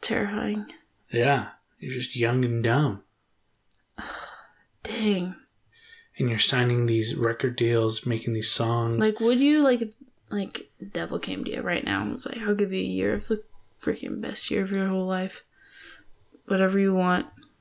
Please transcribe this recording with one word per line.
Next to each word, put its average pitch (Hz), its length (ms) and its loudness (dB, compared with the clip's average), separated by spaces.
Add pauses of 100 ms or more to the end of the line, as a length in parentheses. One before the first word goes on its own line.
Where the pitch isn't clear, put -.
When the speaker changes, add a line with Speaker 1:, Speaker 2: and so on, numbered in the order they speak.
Speaker 1:
terrifying. 208 640 -2 (460)
Speaker 2:
Yeah. 120 380 2 (300)
You're 135 140 -8
just 127 240 -8
young 123 260 2
and 117 200 0
dumb. 117 400 2 (960)
Speaker 1:
<sighs> - 60 -10 (800)
Dang. 208 520 0 (800)
Speaker 2:
And 127 120 2
you're 113 100 -2
signing 123 460 2
these 113 300 2
record 120 400 0
deals, 113 500 2
making 117 280 -2
these 107 180 0
songs. 117 480 2
Speaker 1:
Like, 214 220 2
would 240 180 4
you, 294 220 6
like, 247 200 4
if, 214 80 -4 (400)
like, - 400 -6 (220)
Devil 170 280 -4
came - 260 -6
to - 60 -6
you - 100 -4
right 175 240 -2
now 98 160 0
and 104 120 -2
was - 120 -6
like, - 140 -8
"I'll 208 160 0
give 196 180 0
you 190 80 -2
a - 20 -2
year 190 300 0
of 208 160 -4
the 214 120 0 (400)
freaking - 400 -4
best - 300 -4
year 196 100 0
of 190 100 -4
your 196 180 0
whole 185 180 0
life. 185 360 -4 (1040)
Whatever 190 320 2
you 196 140 4
want." 180 340 2 (340)